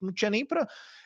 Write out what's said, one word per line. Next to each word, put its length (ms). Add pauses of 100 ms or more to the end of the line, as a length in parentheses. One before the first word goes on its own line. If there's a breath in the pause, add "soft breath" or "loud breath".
não 120
tinha 180
nem 160
pra, 180 (420 loud breath)